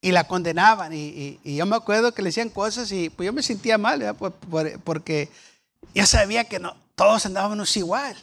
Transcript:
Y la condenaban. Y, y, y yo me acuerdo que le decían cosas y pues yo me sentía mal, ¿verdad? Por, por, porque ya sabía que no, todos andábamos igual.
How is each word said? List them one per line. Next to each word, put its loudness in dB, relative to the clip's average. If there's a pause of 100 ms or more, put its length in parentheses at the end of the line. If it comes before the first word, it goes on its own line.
Y 0
la 4
condenaban. 2
Y, -8
y, -12
y -6
yo 0
me 2
acuerdo 2
que -6
le 0
decían -4
cosas -6
y -4
pues -8
yo -4
me -4
sentía 0
mal, 0
¿verdad? -4
Por, -6
por, -4
porque -4 (640)
ya 4
sabía 2
que -6
no, -10 (180)
todos 4
andábamos -2
igual. -2